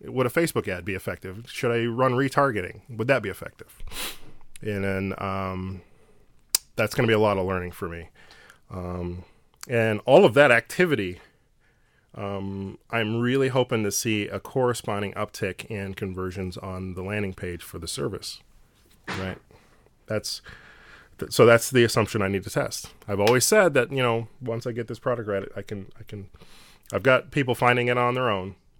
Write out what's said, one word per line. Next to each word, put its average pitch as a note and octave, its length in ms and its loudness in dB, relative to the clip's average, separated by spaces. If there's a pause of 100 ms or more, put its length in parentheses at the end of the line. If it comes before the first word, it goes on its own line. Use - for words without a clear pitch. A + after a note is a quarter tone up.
would B2+ 240 0
a B2 40 -2
Facebook D#3+ 360 0
ad F2+ 200 -6
be G2+ 80 -4
effective? F#2+ 560 -8
Should A#2+ 220 -2
I A#2 140 0
run B2 260 2
retargeting? B2+ 680 0 (160)
Would A2+ 120 -2
that C3 140 4
be G#2 60 -4
effective? - 500 -12 (840)
And G#2 240 -4
then, G2 340 -2
um, F#2+ 640 -6 (960)
that's A2 180 -2
gonna B2 140 2
be A2+ 60 4
a G#2+ 40 6
lot G#2 200 4
of F#2 80 -2
learning F#2 240 -2
for F2+ 180 -8
me. E2+ 200 -12 (600)
Um, F2+ 540 -8 (440)
and A2+ 360 0
all D#3 200 10
of B2 100 6
that C#3 160 8
activity, A#2 680 2 (960)
um, G2 640 -8 (120)
I'm A2+ 300 -2
really C3 280 2
hoping B2 360 0
to G2+ 80 -2
see G#2+ 340 0
a G2 140 -8
corresponding A2+ 720 -2
uptick - 540 -6
in G2 280 -8
conversions F#2 640 -6
on F#2 380 -8
the F#2 80 -8
landing G2+ 320 -4
page F2 280 -10
for - 160 -14
the E2+ 80 -12
service, - 540 -8 (680)
right? F#2+ 320 -6 (680)
That's, - 360 -6 (760)
th-, - 120 -8
so A#2 140 8
that's A#2 240 8
the B2 140 6
assumption G#2+ 360 2
I G2 60 0
need G2 160 -2
to - 80 -12
test. - 380 -6 (180)
I've G2+ 140 -2
always A#2+ 240 4
said F#3+ 300 6
that, B2 180 2
you C3+ 100 0
know, A#2 240 0 (140)
once A#2 260 -6
I B2 60 -4
get A2+ 160 -6
this A#2 100 -8
product A#2 300 -2
right, G2 160 0 (100)
I G2+ 80 -8
can, G2 240 -10 (140)
I - 20 -16
can, G2+ 280 -14 (600)
I've G2 120 0
got B2+ 260 4
people B2+ 240 0
finding B2 320 4
it B2 120 2
on B2 160 2
their B2+ 160 -2
own. F#2+ 260 -4 (240)